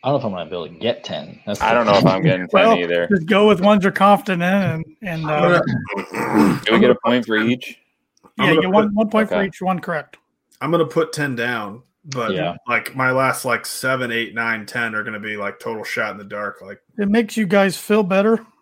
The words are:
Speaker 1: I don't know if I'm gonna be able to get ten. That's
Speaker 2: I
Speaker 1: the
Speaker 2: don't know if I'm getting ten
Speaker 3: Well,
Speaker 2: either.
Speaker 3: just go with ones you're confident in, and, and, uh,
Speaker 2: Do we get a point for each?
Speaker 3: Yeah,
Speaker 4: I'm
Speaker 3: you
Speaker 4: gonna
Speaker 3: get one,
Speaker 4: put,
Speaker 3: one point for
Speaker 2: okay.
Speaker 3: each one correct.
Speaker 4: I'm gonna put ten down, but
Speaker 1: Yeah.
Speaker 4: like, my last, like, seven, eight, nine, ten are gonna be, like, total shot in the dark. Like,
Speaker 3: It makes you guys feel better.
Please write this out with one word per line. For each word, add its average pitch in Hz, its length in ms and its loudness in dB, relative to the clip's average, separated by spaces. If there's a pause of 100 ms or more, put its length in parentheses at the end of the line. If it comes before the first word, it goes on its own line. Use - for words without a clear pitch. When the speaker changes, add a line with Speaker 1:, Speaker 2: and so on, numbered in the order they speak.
Speaker 1:
I 127 60 -2
don't 143 40 2
know 143 60 0
if 127 60 -8
I'm 107 60 -4
gonna 87 180 -8
be 92 60 -10
able 82 120 -8
to 85 120 -16
get - 240 -4
ten. 78 420 -12
That's - 160 -6
Speaker 2:
I - 80 2
Speaker 1:
the 113 60 2
Speaker 2:
don't 120 100 2
know 104 140 6
if 92 80 4
I'm 95 160 4
getting 90 240 2
ten 196 200 4
Speaker 3:
Well, 226 100 6
Speaker 2:
either. 175 300 0
Speaker 3:
just 175 200 0
go 208 200 4
with 196 140 4
ones 202 220 4
you're 196 80 2
confident 196 500 2
in, 175 420 0 (200)
and, 160 260 -6
and, - 0 -
uh, 170 320 4 (1040)
Speaker 2:
Do 110 80 2
we 113 60 6
get 123 100 6
a 123 160 -4
point 120 200 0
for 110 120 -2
each? 120 400 -2 (600)
Speaker 3:
Yeah, 131 80 0
Speaker 4:
I'm 143 100 4
Speaker 3:
you - 0 -
Speaker 4:
gonna 156 60 2
Speaker 3:
get 185 120 0
one, 214 140 4
Speaker 4:
put, 202 80 -4
Speaker 3:
one 214 140 0
point 214 200 0
for 190 60 -2
Speaker 2:
okay. 180 120 0
Speaker 3:
each - 140 -12
one 185 180 -2
correct. 160 380 -8 (420)
Speaker 4:
I'm 143 120 -4
gonna 170 160 2
put 156 260 -2
ten 143 220 -4
down, 117 480 -6 (220)
but 123 260 -4
Speaker 1:
Yeah. 90 240 -4 (120)
Speaker 4:
like, 117 280 -4
my 131 160 2
last, 131 340 0
like, 117 220 -2
seven, 127 440 -4
eight, 117 220 -4
nine, 113 320 -4
ten 113 300 -6
are 107 80 -4
gonna 107 160 -10
be, 107 180 -10
like, 101 220 -10
total 110 240 -10
shot 110 300 -6
in 95 40 -14
the 104 60 -16
dark. 104 400 -10
Like, 190 160 -18 (180)
Speaker 3:
It 202 120 0
makes 226 280 0
you 220 80 0
guys 196 320 2
feel 214 240 0
better. 202 420 2 (180)